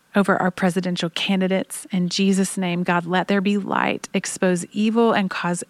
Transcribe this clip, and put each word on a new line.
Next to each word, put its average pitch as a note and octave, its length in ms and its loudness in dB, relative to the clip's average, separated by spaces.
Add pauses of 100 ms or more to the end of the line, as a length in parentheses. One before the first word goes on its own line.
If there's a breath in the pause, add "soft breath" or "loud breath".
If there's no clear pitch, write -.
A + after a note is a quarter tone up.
(140)
over G3 220 4
our F3+ 160 0
presidential F3+ 580 -2
candidates. F#3+ 800 -2
In F3+ 200 0
Jesus' G3 480 2
name, F3+ 260 -2
"God, F3 220 2
let F3 240 0
there G3+ 100 2
be G3+ 180 0
light, - 560 -2
expose F3+ 600 0
evil, A3 400 2
and G3 160 0
cause F3 400 -4